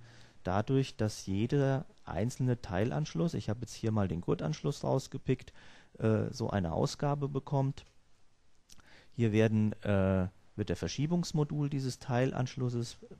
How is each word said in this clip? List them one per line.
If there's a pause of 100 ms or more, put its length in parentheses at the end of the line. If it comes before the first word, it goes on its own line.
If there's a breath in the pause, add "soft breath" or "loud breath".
(420 loud breath)
dadurch,
dass
jeder (220)
einzelne
Teilanschluss,
ich
habe
jetzt
hier
mal
den
Gurtanschluss
rausgepickt, (460 loud breath)
äh,
so
eine
Ausgabe
bekommt. (1300 loud breath)
Hier
werden,
äh, (260)
wird
der
Verschiebungsmodul
dieses
Teilanschlusses (240)